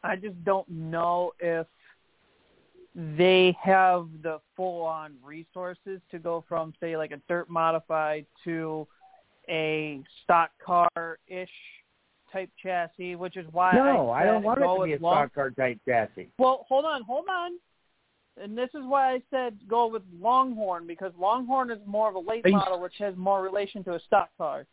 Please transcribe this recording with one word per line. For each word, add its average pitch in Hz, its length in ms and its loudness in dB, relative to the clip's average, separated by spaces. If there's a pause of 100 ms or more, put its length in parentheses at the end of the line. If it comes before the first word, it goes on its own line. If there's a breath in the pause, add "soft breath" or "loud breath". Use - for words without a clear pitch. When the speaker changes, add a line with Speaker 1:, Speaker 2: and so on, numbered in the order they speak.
Speaker 1:
I 190 140 -4
just 185 280 -12
don't 190 240 0
know 170 680 -2
if 165 280 -2 (1300)
they 175 640 4
have 185 480 4 (140)
the 160 180 -8 (160)
full-on 160 580 -6 (100)
resources 180 760 -14 (100)
to 175 80 -14
go 170 300 -6
from, 160 320 -6
say, 165 160 -6
like, 156 160 -6
a 143 160 -14
dirt 175 200 -4
modified 160 800 0 (180)
to 160 420 -6 (640 soft breath)
a 156 540 -4 (220)
stock 165 260 4 (140)
car-ish 175 840 -2 (840)
type 190 180 -8 (120)
chassis, 180 520 -4
which 175 220 -10
is 175 160 -12
why 180 200 6
Speaker 2:
No, 247 380 6
Speaker 1:
I 131 120 2
Speaker 2:
I - 20 4
don't 214 180 4
Speaker 1:
said - 20 -6
Speaker 2:
want 233 140 2
Speaker 1:
go 185 140 4
Speaker 2:
it - 20 4
to 190 60 2
Speaker 1:
with 185 80 0
Speaker 2:
be 156 60 0
a 143 40 -4
Speaker 1:
Long- 170 180 4
Speaker 2:
stock 143 180 2
car 135 160 -2
type 123 360 -2
chassis. 113 420 0 (100)
Speaker 1:
Well, 262 300 4
hold 269 180 2
on, 294 160 -2
hold 262 280 -6
on. 349 220 -4 (840)
And 208 180 -10
this 247 180 -4
is 302 100 -10
why 262 280 2
I 254 180 -4
said 247 280 -4 (100)
go 233 180 4
with 226 160 -6 (160)
Longhorn, 220 680 0
because 175 320 -10
Longhorn 240 520 0
is 226 160 -8
more 214 220 0
of 190 60 -4
a 190 40 -6
late 220 280 -2
Speaker 2:
Hey. 190 60 8
Speaker 1:
model, 190 280 2
which 180 180 -10
has 202 180 -4
more 190 260 0
relation 196 420 -4
to 180 100 -6
a 165 60 -6
stock 185 380 2
car. 143 340 -6